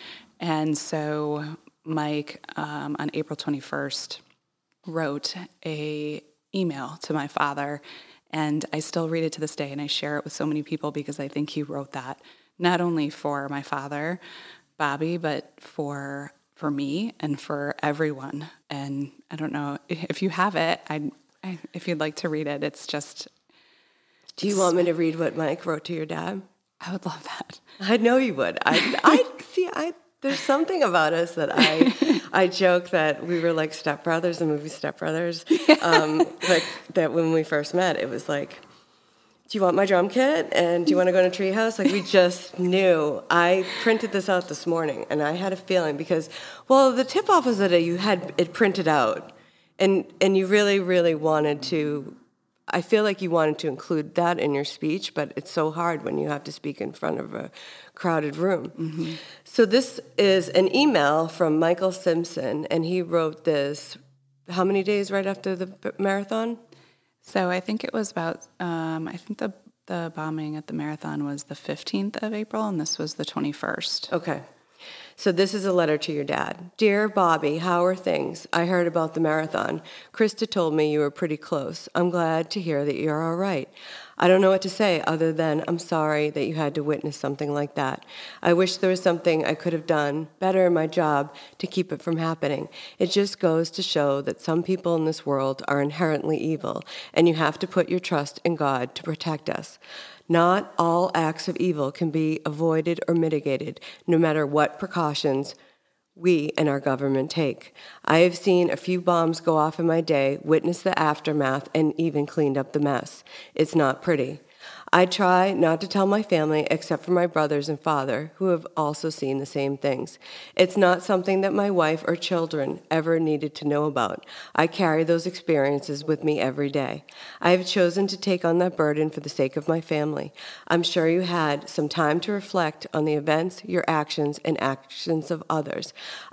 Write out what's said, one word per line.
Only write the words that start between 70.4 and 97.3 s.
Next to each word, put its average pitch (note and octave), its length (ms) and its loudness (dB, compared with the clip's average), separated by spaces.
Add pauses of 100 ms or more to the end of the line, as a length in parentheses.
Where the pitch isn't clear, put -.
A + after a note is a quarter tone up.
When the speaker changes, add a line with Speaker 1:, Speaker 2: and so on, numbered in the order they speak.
Speaker 1:
at D#3 100 -12
the D#3+ 60 -10
marathon D3+ 520 -6
was C#3+ 200 -6
the C#3+ 100 -14
fifteenth G3 640 -6
of A3 140 -6
April, G#3+ 320 -4
and F#3 140 -4
this - 180 -4
was D#3 160 -8
the - 100 -8
twenty-first. - 880 -6
Speaker 2:
Okay. D3 300 -4 (720)
So - 160 0
this F#3+ 220 2
is G3 140 -2
a F#3 80 2
letter D#3 240 4
to D#3 140 -6
your D3 120 -4
dad. F3 540 -4
Dear G#3+ 300 4
Bobby, E3 500 2
how F3 260 2
are F#3 100 4
things? E3 580 -2
I E3+ 120 2
heard F3 220 2
about D#3+ 260 0
the D#3+ 80 -2
marathon. D#3 640 0 (300)
Krista G#3+ 380 0
told E3 240 0
me D3+ 160 4
you D3+ 100 2
were C#3+ 100 2
pretty D#3 260 -4
close. D3+ 580 -6
I'm F3 160 2
glad E3 420 0
to G#3 80 -4
hear D3+ 260 -2
that C#3+ 100 0
you're D#3 260 -2
all E3 140 -2
right. F3+ 320 -2 (480)
I F3 120 4
don't F#3 140 8
know F#3+ 80 8
what F#3+ 120 4
to F#3+ 80 -2
say F#3 360 2
other D#3+ 260 2
than D#3 340 0
I'm E3+ 120 0
sorry D3+ 520 0
that D3 140 -2
you D#3 100 -2
had D3 200 -2
to D3+ 80 -2
witness D3 340 -4
something C#3+ 380 -4
like D3 200 -4
that. - 300 -4 (380)
I F3 100 4
wish F#3 240 2
there F#3 140 2
was F#3 120 0
something E3+ 420 2
I D#3 100 0
could E3 180 -4
have D#3+ 140 -4
done D3+ 420 0 (120)
better F#3+ 260 4
in F3 80 4
my D#3+ 120 2
job D3+ 480 0 (240)
to G3 80 -6
keep - 240 -2
it - 120 -6
from E3 160 -2
happening. D#3+ 500 -2 (300)
It F#3 80 2
just G3+ 340 0
goes E3 300 2
to F#3+ 120 -6
show C#3+ 400 0
that - 200 -6
some E3 200 0
people F3 340 0
in D#3+ 100 0
this D#3+ 180 -2
world C3+ 440 0
are C#3+ 120 2
inherently D3+ 560 0
evil, - 460 -2 (320)
and E3+ 140 8
you D#3+ 60 4